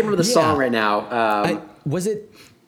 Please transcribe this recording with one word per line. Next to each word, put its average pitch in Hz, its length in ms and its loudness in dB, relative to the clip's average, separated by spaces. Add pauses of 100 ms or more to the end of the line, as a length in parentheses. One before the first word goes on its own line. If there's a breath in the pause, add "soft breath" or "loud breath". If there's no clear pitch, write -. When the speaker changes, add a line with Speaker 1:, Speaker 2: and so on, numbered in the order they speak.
Speaker 1:
remember 196 160 2
the 185 60 0
Speaker 2:
Yeah. 247 60 2
Speaker 1:
song 156 240 4
right 127 140 0
now. 107 280 0
Um, 107 100 -8
Speaker 2:
I, 117 500 0 (240)
was 170 220 -2
it - 260 -6 (360 loud breath)